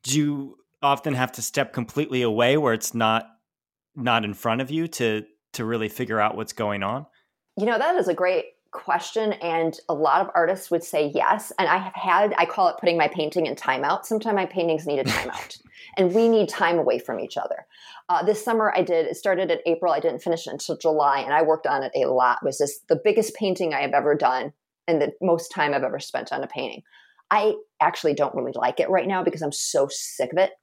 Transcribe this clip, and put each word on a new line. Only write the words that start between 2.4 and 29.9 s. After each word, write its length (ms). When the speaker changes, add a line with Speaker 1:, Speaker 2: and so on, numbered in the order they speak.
Speaker 1:
where 160
it's 220
not, 340
not 280
in 100
front 260
of 100
you 180
to, 360
to 100
really 240
figure 320
out 160
what's 160
going 320
on? 220
Speaker 2:
You 100
know, 120
that 180
is 120
a 60
great 320
question, 600
and 440
a 60
lot 260
of 140
artists 360
would 120
say 320
yes. 440
And 100
I 100
have 160
had, 420
I 100
call 220
it 120
putting 180
my 100
painting 380
in 80
timeout. 500
Sometimes 300
my 120
paintings 400
need 120
a 60
timeout, 560
Speaker 1:
<laughs> 180
Speaker 2:
and 180
we 140
need 200
time 300
away 200
from 220
each 160
other. 300
Uh, 140
this 220
summer 300
I 80
did, 240
it 100
started 340
in 160
April, 260
I 80
didn't 220
finish 240
it 40
until 260
July, 440
and 120
I 100
worked 240
on 160
it 120
a 120
lot. 360
It 40
was 120
this, 300
the 140
biggest 320
painting 380
I 100
have 100
ever 220
done 380
and 120
the 200
most 320
time 220
I've 100
ever 160
spent 320
on 100
a 60
painting. 340
I 240
actually 340
don't 200
really 200
like 260
it 100
right 180
now 140
because 200
I'm 100
so 380